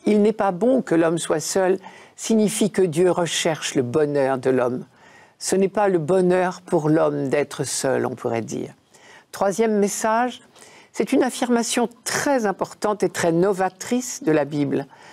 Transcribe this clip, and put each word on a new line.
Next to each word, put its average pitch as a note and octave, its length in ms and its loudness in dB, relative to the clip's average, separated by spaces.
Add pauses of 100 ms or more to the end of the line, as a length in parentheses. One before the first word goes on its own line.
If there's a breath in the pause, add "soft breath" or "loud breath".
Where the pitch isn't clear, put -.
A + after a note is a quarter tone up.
il G#3 160 4
n'est G#3+ 100 4
pas G3+ 200 0
bon A#3 300 2
que - 140 -2
l'homme E3 220 2
soit D#3+ 240 -2
seul » F#3+ 380 0 (360 loud breath)
signifie G#3+ 560 0
que - 100 0
Dieu F3 300 2
recherche E3 640 -2
le C#3+ 60 4
bonheur C3+ 560 0
de C3 140 0
l'homme. B2+ 340 0 (520 soft breath)
Ce - 180 -2
n'est F#3+ 140 2
pas G#3 180 0
le F#3 100 2
bonheur F3+ 640 2
pour D#3 260 0
l'homme D3 420 2
d'être D3 340 -2
seul, B2 420 -2
on B2 100 -4
pourrait A#2 260 -4
dire. - 320 -10 (580 loud breath)
Troisième G#3 480 0
message, A3+ 640 -2 (520 loud breath)
c'est - 200 0
une C#4 100 4
affirmation A#3+ 680 -2 (140)
très C4+ 420 -2
importante G3+ 560 -4
et F#3 80 0
très F3 220 0
novatrice F#3 920 -2
de D#3+ 80 0
la D3+ 140 2
Bible. C#3+ 400 -2 (280 loud breath)